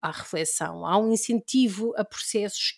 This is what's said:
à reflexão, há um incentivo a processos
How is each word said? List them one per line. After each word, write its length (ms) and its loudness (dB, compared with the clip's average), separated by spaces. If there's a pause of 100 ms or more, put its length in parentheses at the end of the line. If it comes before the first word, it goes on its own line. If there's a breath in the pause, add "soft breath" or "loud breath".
à 100 -4
reflexão, 760 -4
há 120 4
um 140 4
incentivo 840 2
a 80 0
processos 720 -4